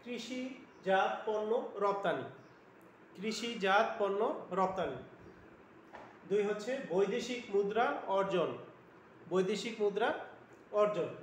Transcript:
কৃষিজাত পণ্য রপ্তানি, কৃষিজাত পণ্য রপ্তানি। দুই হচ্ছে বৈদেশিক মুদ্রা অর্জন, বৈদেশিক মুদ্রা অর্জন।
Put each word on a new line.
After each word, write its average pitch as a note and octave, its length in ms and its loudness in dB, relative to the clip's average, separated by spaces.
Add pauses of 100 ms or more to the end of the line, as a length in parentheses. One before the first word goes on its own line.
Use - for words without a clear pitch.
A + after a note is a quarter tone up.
কৃষিজাত A#3 1080 -2 (140)
পণ্য G#3+ 240 -2 (340)
রপ্তানি, E3+ 420 0 (920)
কৃষিজাত G#3+ 680 2 (120)
পণ্য G3 220 0 (400)
রপ্তানি। E3+ 380 0 (1300)
দুই G3+ 200 4
হচ্ছে A3 240 -4 (200)
বৈদেশিক A3 500 0 (120)
মুদ্রা G#3 320 4 (200)
অর্জন, F#3 440 2 (840)
বৈদেশিক G3+ 500 2
মুদ্রা G#3 260 2 (720)
অর্জন। F#3 280 4 (140)